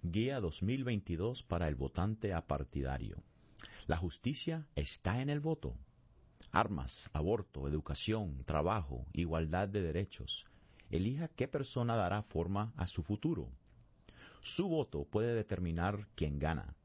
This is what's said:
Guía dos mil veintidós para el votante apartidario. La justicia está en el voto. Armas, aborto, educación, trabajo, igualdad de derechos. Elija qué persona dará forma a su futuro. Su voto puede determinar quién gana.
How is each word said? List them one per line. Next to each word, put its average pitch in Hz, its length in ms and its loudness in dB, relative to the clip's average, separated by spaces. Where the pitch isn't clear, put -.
Guía 120 320 2
dos 87 220 -2
mil 127 220 0
veintidós 107 580 -2
para 85 240 0
el 76 80 2
votante 95 580 0
apartidario. 67 920 -2
La 82 80 4
justicia 143 800 -2
está 92 440 0
en 139 80 0
el 143 120 0
voto. 147 360 -2
Armas, 85 600 0
aborto, 78 540 0
educación, 78 800 0
trabajo, 76 680 2
igualdad 82 540 2
de 101 160 0
derechos. - 640 -2
Elija 127 360 2
qué - 220 -2
persona 120 480 0
dará 101 260 2
forma 98 540 0
a 92 100 0
su - 160 -2
futuro. 101 480 0
Su - 260 0
voto 139 380 0
puede 117 280 2
determinar 95 800 0
quién 73 240 0
gana. 76 460 0